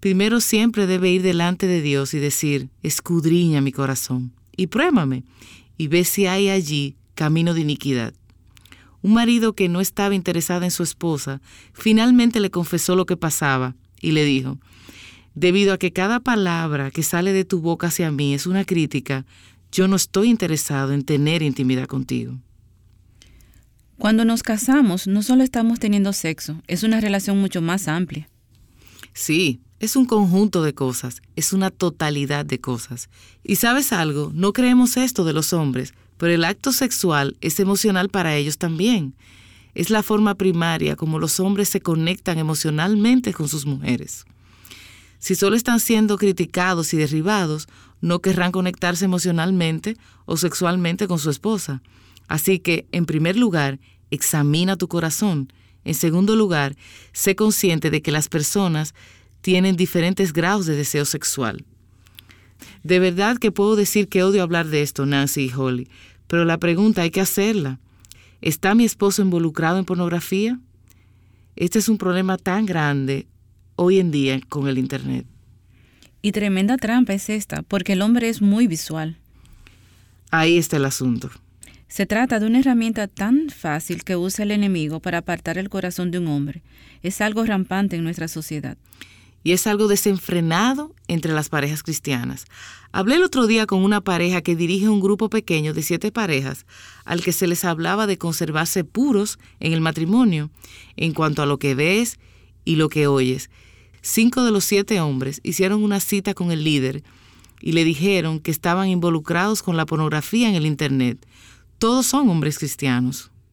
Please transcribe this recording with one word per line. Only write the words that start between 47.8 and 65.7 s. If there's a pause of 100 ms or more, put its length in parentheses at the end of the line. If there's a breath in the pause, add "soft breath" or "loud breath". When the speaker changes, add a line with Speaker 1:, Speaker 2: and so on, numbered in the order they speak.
Speaker 1:
no
querrán
conectarse
emocionalmente (280 soft breath)
o
sexualmente
con
su
esposa. (460 soft breath)
Así
que,
en
primer
lugar, (320 soft breath)
examina
tu
corazón. (320 soft breath)
En
segundo
lugar, (360 loud breath)
sé
consciente
de
que
las
personas (460 soft breath)
tienen
diferentes
grados
de
deseo
sexual. (1160 loud breath)
De
verdad
que
puedo
decir
que
odio
hablar
de
esto,
Nancy
y
Holly, (380 soft breath)